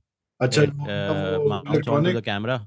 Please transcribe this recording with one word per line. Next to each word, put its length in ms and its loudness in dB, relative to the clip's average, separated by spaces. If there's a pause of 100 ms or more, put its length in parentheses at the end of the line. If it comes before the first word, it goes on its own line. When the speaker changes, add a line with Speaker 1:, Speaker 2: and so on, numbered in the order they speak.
(420)
Speaker 1:
अच्छा, 200 4
Speaker 2:
It, 80 6
Speaker 1:
वो, 140 -8
Speaker 2:
uh, 40 -6
Speaker 1:
वो 560 -2
Speaker 2:
mounts 180 0
onto 120 -4
Speaker 1:
इलेक्ट्रॉनिक 420 2
Speaker 2:
the 120 -4
camera। 400 -2